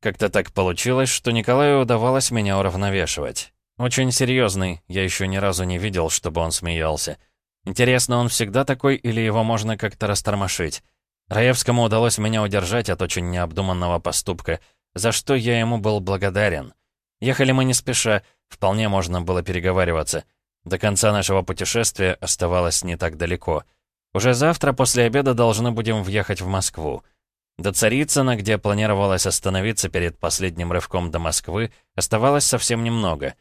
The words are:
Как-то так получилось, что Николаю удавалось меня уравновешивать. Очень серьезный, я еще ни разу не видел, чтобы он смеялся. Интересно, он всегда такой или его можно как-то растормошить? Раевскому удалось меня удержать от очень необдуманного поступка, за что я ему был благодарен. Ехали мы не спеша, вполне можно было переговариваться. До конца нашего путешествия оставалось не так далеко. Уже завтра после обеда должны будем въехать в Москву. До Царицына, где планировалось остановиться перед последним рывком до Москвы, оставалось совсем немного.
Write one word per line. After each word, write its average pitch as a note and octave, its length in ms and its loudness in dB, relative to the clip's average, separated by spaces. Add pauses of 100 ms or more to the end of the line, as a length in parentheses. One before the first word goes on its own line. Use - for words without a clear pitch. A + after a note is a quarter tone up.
Как-то G2+ 280 0
так F#2+ 240 0
получилось, A#2+ 560 0
что - 240 -2
Николаю C3+ 480 4
удавалось B2 500 2
меня G2+ 300 0
уравновешивать. F#2 920 -2 (240)
Очень B2 360 0
серьезный, G#2 760 0
я F#2+ 160 -2
еще F#2+ 240 -2
ни F#2+ 120 -2
разу F#2+ 260 0
не F2+ 140 -2
видел, F2 320 -2
чтобы E2 320 -2
он E2 100 -2
смеялся. D#2+ 680 -4 (460)
Интересно, B2 540 2
он A#2+ 100 2
всегда A2+ 360 0
такой C#3 300 2
или A2+ 260 -2
его A2+ 220 2
можно A2 340 0
как-то G#2 300 -4
растормошить? G2+ 760 -2 (440)
Раевскому A#2+ 540 2
удалось A2 360 2
меня A2 240 0
удержать G2+ 460 0
от F#2 140 -2
очень F2 280 -4
необдуманного F2 680 -2
поступка, E2+ 600 -4 (340)
за A2+ 160 0
что - 240 0
я A#2+ 240 2
ему A#2 200 0
был G#2+ 200 0
благодарен. F#2+ 720 -2 (480)
Ехали C3 300 2
мы C3 140 4
не C3 100 2
спеша, A2+ 480 0 (260)
вполне G#2 400 0
можно F2+ 340 0
было F2 200 0
переговариваться. F2 840 0 (400)
До F2+ 140 -2
конца G#2 340 2
нашего G2 300 2
путешествия F#2+ 800 -2
оставалось F2 640 0
не E2+ 120 -4
так D#2+ 200 -4
далеко. E2+ 480 -4 (500)
Уже A#2+ 200 2
завтра D3 380 2
после B2+ 320 2
обеда C3 300 2
должны A#2 380 2
будем A2 320 -2
въехать G2 360 -2
в F#2 60 -6
Москву. F2+ 560 -4 (560)
До G2 140 -2
Царицына, C3 640 2
где G#2 200 0
планировалось G2+ 680 2
остановиться F#2+ 640 -2
перед E2+ 300 -2
последним F2 520 -2
рывком F2 400 -2
до E2 80 -4
Москвы, E2+ 540 -4 (240)
оставалось C#3 480 2
совсем A#2 400 0
немного. F2+ 560 -2